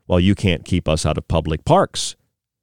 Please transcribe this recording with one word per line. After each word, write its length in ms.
Well, 140
you 140
can't 300
keep 240
us 160
out 140
of 100
public 360
parks. 500